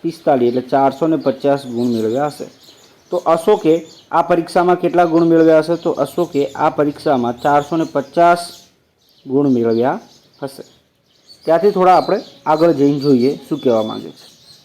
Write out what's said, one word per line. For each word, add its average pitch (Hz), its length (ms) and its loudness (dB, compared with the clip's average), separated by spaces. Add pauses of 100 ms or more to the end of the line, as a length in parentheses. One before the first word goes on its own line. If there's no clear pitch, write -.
પિસ્તાલીસ, 139 460 0
એટલે 123 140 -2
ચારસો 135 440 0
ને 160 100 0
પચાસ 135 500 -2
ગુણ 120 200 -4
મેળવ્યા 117 400 -2
હશે. - 200 -10 (640)
તો 180 60 -4
અશોકે 165 680 0 (240)
આ 165 120 0
પરીક્ષામાં 175 540 0
કેટલા 175 280 0
ગુણ 165 220 2
મેળવ્યા 165 320 4
હશે? 160 180 -2
તો 165 140 -4
અશોકે 143 640 -4
આ 156 160 -2
પરીક્ષામાં 143 680 -2
ચારસો 143 360 0
ને 165 80 -2
પચાસ 170 560 0 (880)
ગુણ 139 200 2
મેળવ્યા 120 520 0 (420)
હશે. - 200 -14 (800)
ત્યાંથી 165 260 2
થોડા 185 260 4
આપણે 180 260 -2 (240)
આગળ 160 260 2
જઈને 143 280 2
જોઈએ 135 480 0
શું 156 120 -6
કહેવા 113 220 0
માંગે 110 280 -8
છે. - 160 -20 (380)